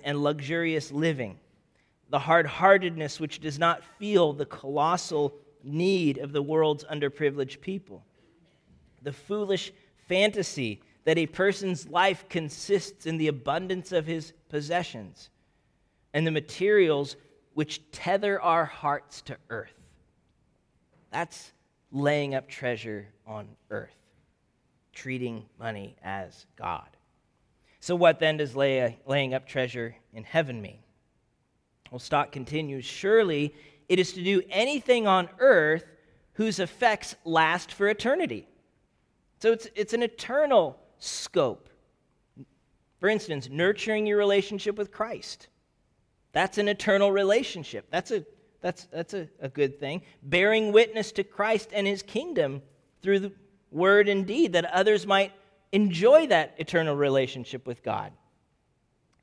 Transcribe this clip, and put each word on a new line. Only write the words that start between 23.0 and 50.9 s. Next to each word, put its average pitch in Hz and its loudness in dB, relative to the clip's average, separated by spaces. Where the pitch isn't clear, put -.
on 107 -14
earth, - -10
treating 120 -8
money 107 -10
as 95 -12
God. - -8
So 175 -4
what 170 6
then 156 2
does 143 -4
lay-, 131 0
laying 135 -2
up 131 -6
treasure 120 -6
in 110 -16
heaven 131 -2
mean? 101 -16
Well, 123 -14
Stott 147 -2
continues, 139 -8
"Surely 180 2
it 185 4
is 180 0
to 185 -10
do 190 2
anything 240 2
on 185 4
earth 170 4
whose 208 -2
effects 208 0
last 160 0
for 202 0
eternity." 214 -2
So 226 4
it's, 226 -4
it's 208 -4
an 233 0
eternal 233 0
scope. - -4
For 185 0
instance, 170 -4
nurturing 208 -2
your 208 2
relationship 202 0
with 208 -8
Christ. - -10
That's 185 -2
an 202 0
eternal 202 2
relationship. 196 0
That's 175 -4
a, 196 -2
that's, 180 -6
that's 170 -10
a, 175 -8
a 135 -8
good 139 0
thing. 151 -6
Bearing 208 2
witness 220 4